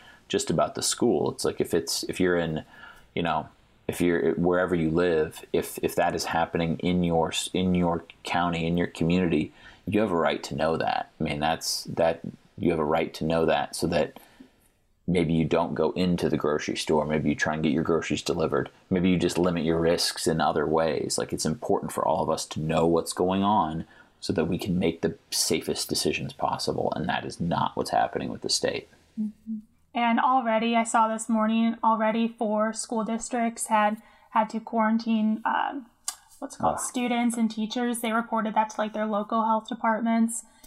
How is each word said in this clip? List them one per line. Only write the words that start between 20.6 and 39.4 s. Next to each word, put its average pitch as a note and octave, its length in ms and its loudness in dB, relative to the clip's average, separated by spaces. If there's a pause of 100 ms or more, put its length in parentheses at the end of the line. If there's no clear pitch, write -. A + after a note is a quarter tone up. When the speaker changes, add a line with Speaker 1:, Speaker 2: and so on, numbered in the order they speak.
Speaker 1:
ways. D#2+ 500 0
Like, - 160 -4
it's - 140 -2
important - 460 -2
for - 140 -2
all D#2+ 160 2
of D#2 80 0
us D#2+ 160 -2
to - 140 -8
know D#2+ 260 2
what's E2 260 2
going F#2+ 300 0
on F2 420 0 (360)
so - 120 -4
that E2+ 140 0
we F2 120 0
can F2+ 200 -2
make E2+ 220 0
the - 160 -2 (140)
safest - 580 -2
decisions - 440 -2
possible. - 640 -2
And B1 120 -4
that - 160 -4
is - 160 -10
not - 360 -2
what's - 140 -4
happening - 400 0
with - 120 -12
the - 80 -4
state. - 380 -2 (300)
Speaker 2:
Mm-hmm. G#3+ 400 -6 (360)
And A#3 260 2
already, A#3 540 2
I A3+ 100 4
saw A3+ 240 4
this A3 200 -4
morning, A3+ 540 2
already A3 460 2
four G#3+ 440 0
school A3 320 -4
districts A3+ 640 -4
had G#3+ 280 2 (340)
had A3 200 2
to A3+ 100 -6
quarantine, A3 840 2
um, - 420 -2 (540)
what's - 160 -10
it - 20 -14
called, - 200 0
Speaker 1:
Ah. - 40 -8
Speaker 2:
students A#3+ 540 0
and A3+ 120 2
teachers. A#3 520 -2
They A3+ 120 -2
reported A3 420 -2
that A3 160 2
to, - 100 -4
like, G#3+ 120 -2
their G#3+ 140 -2
local G#3+ 380 0